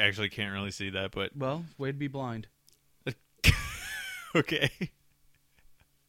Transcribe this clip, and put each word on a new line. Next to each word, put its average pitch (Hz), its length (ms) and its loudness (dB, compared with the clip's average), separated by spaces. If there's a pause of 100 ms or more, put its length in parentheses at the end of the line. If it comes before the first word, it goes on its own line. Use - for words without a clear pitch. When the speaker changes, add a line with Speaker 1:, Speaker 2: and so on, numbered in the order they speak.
Speaker 1:
actually 104 280 4
can't 101 240 -4
really 98 180 -2
see 98 180 -4
that, 95 220 -2
but 98 260 -2
Speaker 2:
Well, 143 260 -2 (140)
way 135 140 -2
to 143 60 -6
be 143 120 -2
blind. 123 380 -6 (580)
Speaker 1:
<laughs> 131 100 -4 (1200)
Okay. 147 360 4 (1400)